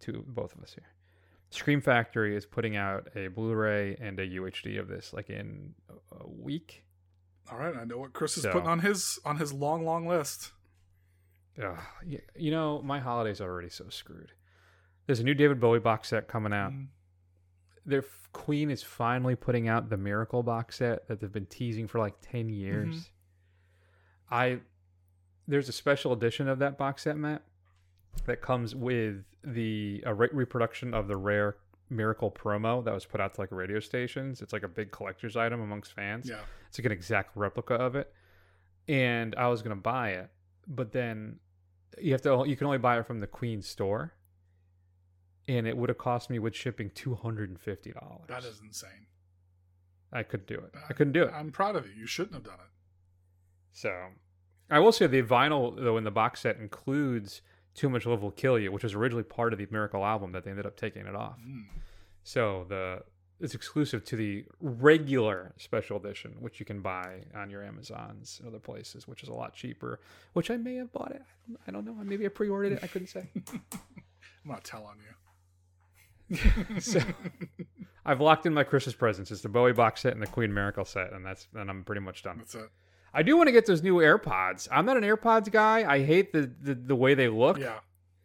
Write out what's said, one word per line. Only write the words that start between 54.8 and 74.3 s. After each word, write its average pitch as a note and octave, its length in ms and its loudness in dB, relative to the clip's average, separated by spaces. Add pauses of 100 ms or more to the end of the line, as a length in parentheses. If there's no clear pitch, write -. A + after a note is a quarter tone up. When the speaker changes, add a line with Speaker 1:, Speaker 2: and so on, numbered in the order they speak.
Speaker 1:
will A3 120 12
say F#3 140 6
the C3 160 6
vinyl, B2 600 4
though, A#2 140 4
in A2+ 80 0
the G#2+ 60 0
box A2 300 2
set A2 180 0
includes A#2+ 800 -2 (340)
Too - 140 0
Much B2 160 0
Love A#2 180 0
Will G2+ 100 -4
Kill C3 260 2
You, G2 120 0
which G2 140 -4
was G#2 100 -2
originally A#2 300 0
part A#2 300 0
of G2 40 -8
the G2+ 120 -6
Miracle G#2 340 -2
album G2+ 280 -2
that F2+ 120 -8
they G2+ 60 -10
ended G2+ 160 -8
up - 100 -10
taking G#2 300 -8
it G2 100 -10
off. A2 240 -10
Speaker 2:
Mm. A#2+ 240 -14 (580)
Speaker 1:
So G2+ 460 -2
the, F#2 340 -6 (380)
it's G#2 140 -8
exclusive C#3 520 -2
to A#2+ 100 -6
the G#2 280 -4 (160)
regular B2+ 1000 4
special - 400 -4
edition, G#2 420 -12
which A#2 200 -14
you A2+ 40 -10
can G2+ 160 -10
buy F#2 440 -8 (100)
on G2+ 160 -10
your G2+ 140 -12
Amazons G#2+ 720 -14
and A#2+ 100 -16
other A2 120 -14
places, - 480 -16
which B2 160 -18
is C3 40 -16
a A#2 60 -10
lot A#2 200 -8
cheaper, A#2+ 460 -10 (320)
which F3 180 -2
I A#3+ 60 -2
may B3 200 -6
have B3+ 160 -10
bought - 180 -8
it. C4+ 120 -14 (440)
I F#3 60 -12
don't G#3 120 -8
know. A3+ 100 -12
Maybe G3+ 300 -6
I G3 40 0
pre-ordered G3+ 440 0
it. - 100 -2
I F#3 40 -8
couldn't F#3 220 -8
say. F#3 240 -12
Speaker 2:
<laughs> - 200 -10
I'm A#3+ 80 -10 (880)